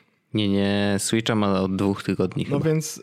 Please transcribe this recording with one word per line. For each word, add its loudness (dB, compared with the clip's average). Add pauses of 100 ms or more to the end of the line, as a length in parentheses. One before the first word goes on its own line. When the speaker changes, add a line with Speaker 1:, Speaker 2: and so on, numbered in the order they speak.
(340)
Speaker 1:
Nie, 0
nie, 2
Switcha 0
ma 2
od 0
dwóch 0
tygodni -2
Speaker 2:
No 0
Speaker 1:
chyba. 0
Speaker 2:
więc, -4